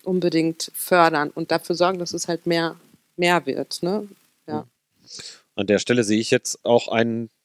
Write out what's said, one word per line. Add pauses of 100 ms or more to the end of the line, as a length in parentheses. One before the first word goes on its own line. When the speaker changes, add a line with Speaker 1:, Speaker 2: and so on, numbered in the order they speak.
Speaker 1:
unbedingt
fördern
und
dafür
sorgen,
dass
es
halt
mehr, (400)
mehr
wird,
ne? (400)
Ja. (920)
Speaker 2:
An
der
Stelle
sehe
ich
jetzt
auch
ein (140)